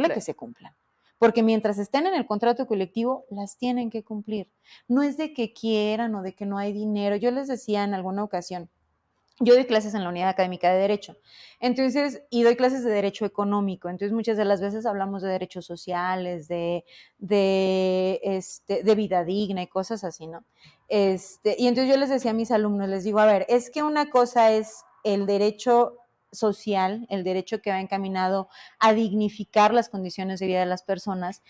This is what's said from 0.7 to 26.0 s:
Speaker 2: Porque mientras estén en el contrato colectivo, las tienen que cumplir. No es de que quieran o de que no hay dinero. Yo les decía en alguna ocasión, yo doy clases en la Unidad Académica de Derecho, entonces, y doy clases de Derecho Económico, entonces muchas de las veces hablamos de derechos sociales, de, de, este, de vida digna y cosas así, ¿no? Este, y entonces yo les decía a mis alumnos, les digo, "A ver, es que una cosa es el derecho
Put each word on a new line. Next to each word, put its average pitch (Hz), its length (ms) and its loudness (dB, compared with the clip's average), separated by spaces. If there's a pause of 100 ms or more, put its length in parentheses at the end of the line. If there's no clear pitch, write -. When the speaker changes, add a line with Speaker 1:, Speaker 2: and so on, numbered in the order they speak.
Speaker 2:
Porque 226 220 4
mientras 214 380 2
estén 269 260 -2
en 381 80 0
el 277 140 -2
contrato 233 400 0
colectivo, 226 640 -2
las 202 260 -10
tienen 247 320 -4
que 214 140 -10
cumplir. 214 480 -10 (360)
No 254 140 2
es 285 160 -2
de 311 160 -6
que 226 180 -4
quieran 220 600 -2
o 202 80 -6
de 185 140 -10
que 208 100 -10
no 202 140 -4
hay 202 140 -4
dinero. 208 420 -2
Yo 226 160 0
les 269 160 -4
decía 214 360 -2
en 202 120 -2
alguna 190 280 -4
ocasión, 175 460 -8 (680)
yo 240 160 8
doy 262 100 6
clases 214 300 0
en 196 80 -2
la 175 60 -4
Unidad 175 200 -2
Académica 180 420 2
de 185 80 4
Derecho, 202 360 0 (440)
entonces, 254 600 0 (100)
y 233 120 2
doy 233 120 6
clases 254 280 0
de 240 80 0
Derecho 202 340 0
Económico, 202 640 -2
entonces 185 220 -6
muchas 226 260 -2
de 214 80 2
las 196 160 2
veces 208 260 -4
hablamos 196 340 -4
de 190 80 -4
derechos 185 360 -6
sociales, 180 840 -6
de, 170 380 -4 (340)
de, 190 1040 2
este, 196 600 -4
de 208 120 4
vida 185 280 0
digna 190 380 -4
y 180 60 -8
cosas 190 360 -6
así, 165 220 -10
¿no? - 180 -14 (440)
Este, 196 720 0
y 247 80 4
entonces 254 260 2
yo 269 60 6
les 277 100 0
decía 247 220 0
a - 20 0
mis 226 180 -2
alumnos, 208 380 2
les 190 140 -4
digo, 208 160 2
"A 214 80 8
ver, 196 220 4
es 240 200 2
que 302 140 -4
una 302 260 0
cosa 240 420 4
es 220 320 -2 (200)
el 202 240 0
derecho 214 680 2 (340)